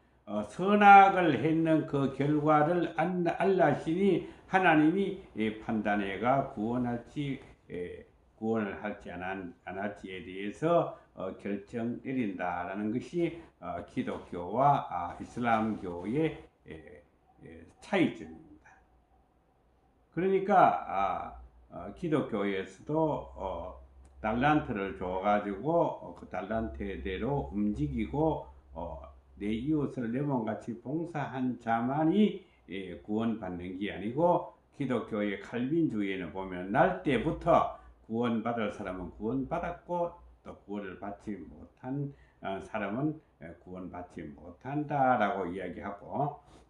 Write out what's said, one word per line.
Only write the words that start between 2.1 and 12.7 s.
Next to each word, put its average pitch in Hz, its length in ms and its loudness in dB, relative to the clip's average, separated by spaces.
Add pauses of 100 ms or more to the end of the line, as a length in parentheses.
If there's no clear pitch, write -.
결과를 151 800 4
안-, 175 300 0
알라신이 175 1000 2 (200)
하나님이, 185 720 4 (140)
예, 107 240 0
판단해가 107 920 0
구원할지, 120 920 -4 (300)
예, 90 360 -10 (300)
구원을 107 460 -2
할지 104 280 -10
안 90 120 -10
한-, 92 320 -8 (100)
안 92 140 -8
할지에 95 460 -8
대해서, 104 760 -2 (160)
어, 92 220 -6
결정 117 640 -6
내린다라는 95 920 -4